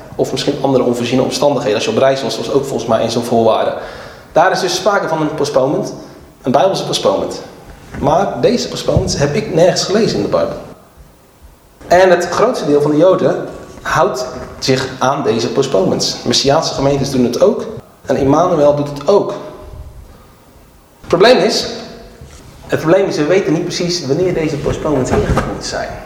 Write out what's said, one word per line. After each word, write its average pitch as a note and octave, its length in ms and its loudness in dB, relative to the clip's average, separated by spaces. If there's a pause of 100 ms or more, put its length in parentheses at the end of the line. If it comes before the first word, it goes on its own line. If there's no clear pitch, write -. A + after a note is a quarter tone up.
(140)
Of C3 160 -2
misschien C#3+ 320 -2
andere C3 220 2
onvoorziene A#2+ 380 0
omstandigheden. B2+ 520 0
Als A2+ 100 -2
je - 60 -2
op A2 80 0
reis C3+ 240 2
was, - 140 -4
was - 160 -6
ook C3+ 120 2
volgens A#2+ 240 -6
mij A2+ 140 2
een A#2 80 -2
zo'n A#2+ 120 -2
voorwaarde. A2 520 2 (580)
Daar F3 180 4
is F3 100 -2
dus F#3 140 -2
sprake G3+ 340 0
van D#3+ 120 -2
een D3+ 140 -2
postponement. C#3+ 600 0 (480)
Een C3 100 -2
Bijbelse - 340 0
postponement. - 560 -4 (580)
Maar D#3 400 0
deze A3+ 280 2
postponements - 480 -2
heb C#3+ 180 0
ik - 200 -4
nergens E3+ 300 4
gelezen G3+ 320 0
in G2+ 60 -2
de G2 60 -2
Bijbel. - 280 -2 (1300)
En F#3 220 6
het F3 180 2
grootste - 380 0
deel D3 160 4
van D3 80 2
de D3+ 60 2
Joden F3 520 2 (340)
houdt - 440 -2 (320)
zich C3 300 0 (100)
aan C3+ 240 0
deze A#2 260 0
postponements. - 760 0
Messiaanse C3+ 500 0
gemeentes C#3 360 0
doen B2+ 140 2
het - 180 2
ook. G#3+ 240 2 (400)
En C3+ 100 0
Immanuel D3 580 4
doet C#3+ 140 -4
het - 200 -8
ook. G3+ 220 4 (1700)
Het - 80 -20
probleem G#3 300 6
is, G#3 280 0 (1000)
het C3 140 -2
probleem F#3+ 260 4
is, E3 100 -4
we D3+ 80 2
weten F3+ 280 2
niet F3 120 0
precies - 420 -4
wanneer E3+ 280 0
deze D3 220 -2
postponements C3+ 540 -2
ingevoerd - 540 -2
zijn. - 240 -6 (180)